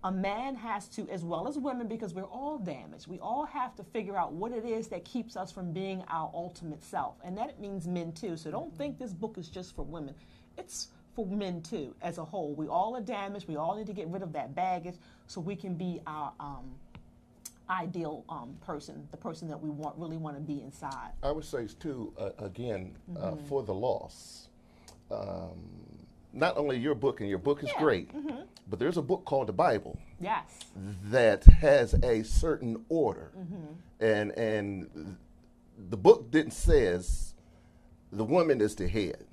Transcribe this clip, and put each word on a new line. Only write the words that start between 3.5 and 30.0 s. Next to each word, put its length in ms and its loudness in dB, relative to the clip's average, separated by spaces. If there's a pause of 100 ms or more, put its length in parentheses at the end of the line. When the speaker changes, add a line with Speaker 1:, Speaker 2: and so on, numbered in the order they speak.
Speaker 1:
to 80 -16
figure 320 -8
out 160 -2
what 220 -6
it 120 -6
is 220 -4
that 160 -10
keeps 320 -8
us 160 -8
from 220 -8
being 360 -6
our 240 -4
ultimate 480 -10
self. 420 -6
And 140 -10
that 220 -8
means 260 -10
men 280 -4
too. 240 -8
So 120 -10
don't 280 -8
think 200 -8
this 140 -10
book 260 -8
is 120 -12
just 260 -14
for 80 -8
women. 320 -10 (420)
It's 300 -12 (280)
for 100 -4
men 360 -4
too, 400 -8
as 160 -8
a 60 -10
whole. 320 -6
We 120 -6
all 280 0
are 60 -6
damaged. 480 -8
We 80 -6
all 180 -2
need 120 -8
to 60 -10
get 140 -8
rid 140 -6
of 120 -8
that 220 -8
baggage 400 -2 (320)
so 140 -10
we 160 -6
can 180 -6
be 320 -4
our, 320 -8
um, 320 -12 (1000)
ideal, 600 -4
um, 320 -10
person, 500 -10
the 60 -14
person 320 -10
that 120 -8
we 80 -4
want, 280 -8
really 200 -8
wanna 220 -8
be 220 -6
inside. 500 -10 (100)
Speaker 2:
I 100 0
would 140 -4
say 220 -4
too, 500 -8
uh, 120 -4 (100)
again, 580 -6 (200)
uh, 140 -2
Speaker 1:
Mm-hmm. 160 -8
Speaker 2:
for 160 -2
the 100 -4
loss, 720 -6 (640)
um, 480 -8 (720)
not 260 0
only 200 0
your 180 0
book, 260 0
and 80 -4
your 100 0
book 240 0
is 60 -4
Speaker 1:
Yeah. 100 -4
Speaker 2:
great, 360 2
Speaker 1:
Mm-hmm. 260 -8 (280)
Speaker 2:
but 100 -6
there's 180 0
a 40 0
book 240 -2
called 220 0
the 60 -4
Bible 440 2 (220)